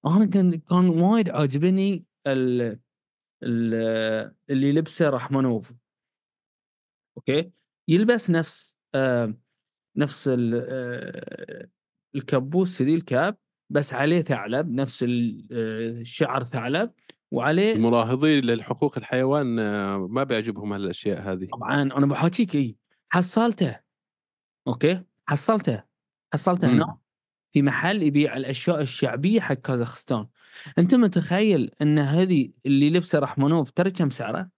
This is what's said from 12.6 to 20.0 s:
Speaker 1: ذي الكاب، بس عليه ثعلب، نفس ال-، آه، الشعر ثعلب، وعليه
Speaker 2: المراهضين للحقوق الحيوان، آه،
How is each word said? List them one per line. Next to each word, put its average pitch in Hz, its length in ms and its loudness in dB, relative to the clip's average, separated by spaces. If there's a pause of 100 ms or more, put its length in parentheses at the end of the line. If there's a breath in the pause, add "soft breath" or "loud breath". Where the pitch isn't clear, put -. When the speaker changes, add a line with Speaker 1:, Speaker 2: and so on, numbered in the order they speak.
Speaker 1:
ذي 147 140 2
الكاب، 170 420 -2 (320)
بس 143 240 -2
عليه 156 280 2
ثعلب، 127 500 -2
نفس 127 320 -4
ال-، 117 480 -2
آه، 113 500 -6
الشعر 127 420 -4
ثعلب، 135 480 -4 (400 soft breath)
وعليه 165 420 2
Speaker 2:
المراهضين 127 680 2
للحقوق 117 540 -2
الحيوان، 131 640 0
آه، 98 480 -2